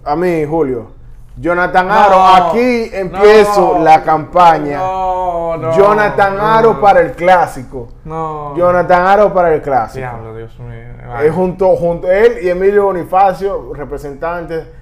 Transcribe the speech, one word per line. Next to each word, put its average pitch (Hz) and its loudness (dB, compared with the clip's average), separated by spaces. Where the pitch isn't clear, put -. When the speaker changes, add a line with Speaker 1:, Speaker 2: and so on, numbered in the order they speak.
Speaker 1:
a 147 -4
mí, 170 -2
Julio. 135 -4
Jonathan 175 -2
Speaker 2:
No, 202 -2
Speaker 1:
Aro, 185 4
aquí 233 0
empiezo 196 2
Speaker 2:
no, 165 0
Speaker 1:
la 156 6
campaña. 156 2
Speaker 2:
no, 185 -4
no, 165 -4
Speaker 1:
Jonathan 202 2
Speaker 2:
no. 202 -4
Speaker 1:
Aro 220 2
para 190 6
el 165 -2
clásico. 143 -2
Speaker 2:
No. 156 -10
Speaker 1:
Jonathan 175 2
Aro 202 2
para 175 0
el 147 -2
clásico. 131 -4
Speaker 2:
Diablo, 113 -14
Dios 113 -18
mío. 120 -16
Speaker 1:
Es 156 2
junto, 185 0
junto, 170 -4
él 214 2
y 180 -2
Emilio 196 0
Bonifacio, 180 -2
representantes 147 -10